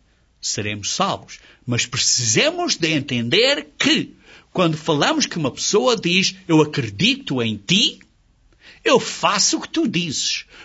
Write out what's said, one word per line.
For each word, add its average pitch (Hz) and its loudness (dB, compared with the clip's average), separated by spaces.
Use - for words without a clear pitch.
seremos 104 -6
salvos. - -4
Mas 120 0
precisamos 269 0
de 160 0
entender 165 0
que, 269 0
quando 165 2
falamos 190 0
que - -8
uma 139 -2
pessoa 247 0
diz, 185 0
"Eu 156 6
acredito 135 -2
em 110 -2
ti, 214 0
eu 269 4
faço 202 -2
o - -10
que - -12
tu 311 -2
dizes." - -4